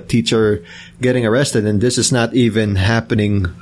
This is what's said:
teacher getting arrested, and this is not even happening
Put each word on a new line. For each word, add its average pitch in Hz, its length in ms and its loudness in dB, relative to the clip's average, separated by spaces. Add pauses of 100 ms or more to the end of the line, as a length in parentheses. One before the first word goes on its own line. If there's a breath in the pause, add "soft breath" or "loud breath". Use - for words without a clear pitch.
teacher 113 560 0 (400 loud breath)
getting 123 240 0
arrested, 113 400 0
and 104 140 0
this 123 180 0
is 117 140 0
not 117 220 0
even 107 420 0
happening 104 680 0 (160)